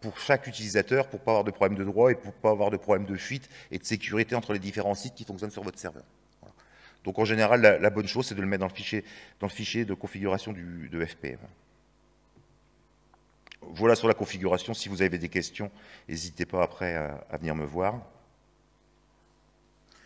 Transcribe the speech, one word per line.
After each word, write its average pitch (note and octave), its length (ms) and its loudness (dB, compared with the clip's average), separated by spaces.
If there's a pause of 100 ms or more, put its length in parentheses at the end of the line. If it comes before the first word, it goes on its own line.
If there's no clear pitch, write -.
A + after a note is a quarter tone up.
pour G#2+ 180 -10
chaque - 280 2
utilisateur, A2 640 0
pour G#2 120 -10
pas A2+ 120 0
avoir G#2 120 4
de G#2+ 60 -2
problème G2 260 2
de F#2+ 80 -2
droit G#2 260 4
et A#2+ 40 4
pour - 180 -12
pas - 180 2
avoir G#2 200 2
de G2+ 80 -2
problème G2+ 280 0
de G2 100 -4
fuite C3 340 -10 (200)
et F#2+ 80 -8
de - 60 -12
sécurité A2 500 -2
entre A2+ 200 -2
les G2+ 40 -2
différents G2 360 -2
sites B2 200 -12
qui A2+ 100 -16
fonctionnent G#2 260 -10
sur G2+ 120 -12
votre F#2+ 160 -10
serveur. D2+ 260 -14 (360)
Voilà. - 140 -20 (500)
Donc F#2+ 140 -6
en A2 80 6
général, A2 340 6
la, G#2 180 10
la F#2+ 120 6
bonne G2+ 180 -2
chose, B2+ 180 -2
c'est - 80 -8
de G2 60 -6
le G2 60 -2
mettre G2 140 0
dans F#2+ 80 0
le F#2 60 -8
fichier, - 300 -6 (360)
dans G2+ 60 -6
le G2 60 -6
fichier A2+ 320 -4
de G2 80 -6
configuration G2 600 -4
du, F2 360 -12
de E2 160 -2
F E2 120 -10
P C2+ 160 -10
M. B1 60 -14 (2250)
Voilà G2 360 4
sur A2+ 120 2
la A2 60 8
configuration. F#2 580 -2
Si - 160 -8
vous F#2+ 140 -2
avez F2+ 160 2
des E2 100 -6
questions, F#2 420 -6 (380)
n'hésitez E2 380 -6
pas F2+ 160 0
après F2 320 -2
à, D2 360 -6
à D#2 60 -10
venir D#2 180 -4
me D#2 120 -4
voir. F#2 340 -2 (2000)